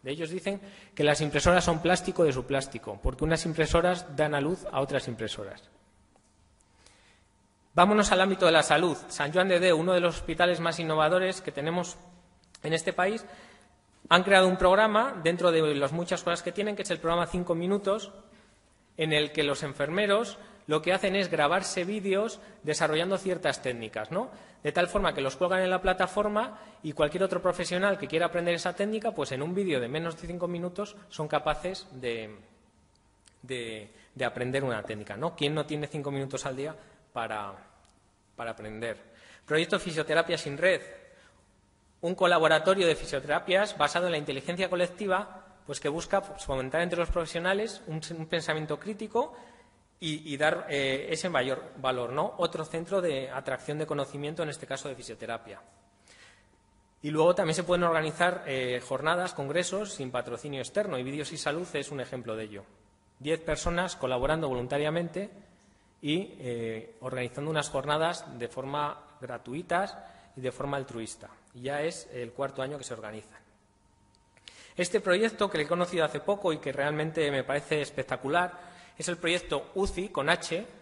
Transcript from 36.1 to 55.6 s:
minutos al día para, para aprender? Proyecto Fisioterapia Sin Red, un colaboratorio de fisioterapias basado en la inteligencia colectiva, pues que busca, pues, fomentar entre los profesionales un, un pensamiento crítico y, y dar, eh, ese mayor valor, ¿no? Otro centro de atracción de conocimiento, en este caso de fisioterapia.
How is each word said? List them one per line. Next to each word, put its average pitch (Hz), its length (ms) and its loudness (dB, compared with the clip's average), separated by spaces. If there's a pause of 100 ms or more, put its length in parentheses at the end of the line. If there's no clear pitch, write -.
minutos 135 340 -6
al 135 100 -4
día 147 200 -6 (380)
para, 107 380 -4 (840)
para 117 160 -6
aprender? 110 460 -8 (500)
Proyecto 165 320 2
Fisioterapia 160 580 0
Sin 143 180 -6
Red, 170 260 2 (1200)
un 170 120 -2
colaboratorio 175 720 6
de 160 100 6
fisioterapias 170 800 0
basado 165 300 2
en 175 60 0
la 151 80 0
inteligencia 160 500 -4
colectiva, 185 760 -2 (200)
pues 143 140 -8
que 147 100 -2
busca, 170 320 0
pues, - 240 -12
fomentar 131 360 -2
entre 175 180 0
los 170 100 0
profesionales 185 800 -2
un, 156 140 -6 (160)
un 160 100 -8
pensamiento 156 520 -2
crítico 220 560 -4 (640)
y, 156 340 -6
y 135 40 -6
dar, 160 320 2
eh, 139 400 0
ese 160 180 -2
mayor 131 500 -2
valor, 127 360 -2
¿no? 165 240 -2
Otro 170 260 -2
centro 175 380 -2
de 135 280 -2
atracción 135 480 -6
de 151 80 -2
conocimiento, 147 560 -6
en 151 80 -4
este 139 160 -10
caso 139 220 -8
de 131 80 -8
fisioterapia. 113 640 -12 (1400)